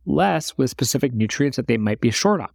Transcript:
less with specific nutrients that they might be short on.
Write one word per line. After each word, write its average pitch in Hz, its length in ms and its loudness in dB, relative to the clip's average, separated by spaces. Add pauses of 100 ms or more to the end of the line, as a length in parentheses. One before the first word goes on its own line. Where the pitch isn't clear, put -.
less 160 540 0
with 131 100 2
specific 131 460 -2
nutrients 117 420 0
that 117 100 -4
they 117 120 2
might 107 240 0
be 120 80 4
short 196 320 2
on. 98 120 -10